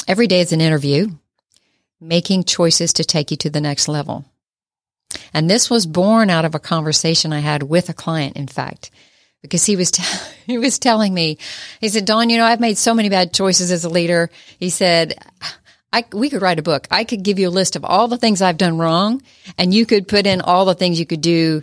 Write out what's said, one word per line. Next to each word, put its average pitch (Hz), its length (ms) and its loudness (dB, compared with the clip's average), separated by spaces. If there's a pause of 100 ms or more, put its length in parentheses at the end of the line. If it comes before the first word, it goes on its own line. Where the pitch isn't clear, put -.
Every 214 220 2
Day 180 140 2
is 170 100 -2
an 160 80 2
Interview, 156 480 2 (920)
Making 175 420 0
Choices 170 480 0
to 160 140 -2
Take 151 260 -2
You 151 60 -2
to - 120 -4
the 147 120 -2
Next 147 260 -2
Level. 147 380 -6 (1080)
And 156 160 0
this 220 200 2
was 233 160 2
born 196 440 2
out 165 140 2
of 160 120 -2
a 147 40 -6
conversation 160 720 0
I 151 80 -2
had 147 240 -2
with 170 240 0
a 165 60 -8
client, 156 420 -4
in 143 120 -8
fact, - 440 -10 (520)
because - 220 -2
he 208 100 2
was 180 160 0
t-, 180 120 -2 (220)
<laughs> - 220 -20
he 247 100 -2
was 240 220 -2
telling 214 340 2
me, 160 240 -2 (420)
he 220 100 -4
said, 202 160 -2
"Dawn, 226 260 2
you 233 60 2
know, 226 60 2
I've 226 160 2
made 226 180 0
so 233 180 2
many 214 120 2
bad 185 260 0
choices 180 380 0
as 170 140 -2
a 170 40 -6
leader." 170 420 0 (280)
He 180 120 -4
said, 170 420 2 (800)
"I, 233 180 0
we 226 200 -2
could 277 100 -4
write 180 180 2
a 151 40 -4
book. 143 260 -2
I 190 140 0
could 220 200 -6
give 196 140 0
you 190 100 2
a 170 40 -2
list 185 240 0
of 151 100 -8
all 214 220 4
the 240 100 -4
things 214 240 2
I've 180 160 2
done 165 220 2
wrong, 180 420 0 (360)
and 180 160 2
you 226 120 4
could 208 220 2
put 202 180 2
in 190 160 2
all 180 240 4
the 185 80 4
things 175 260 0
you 165 60 -4
could 160 160 -6
do 165 420 2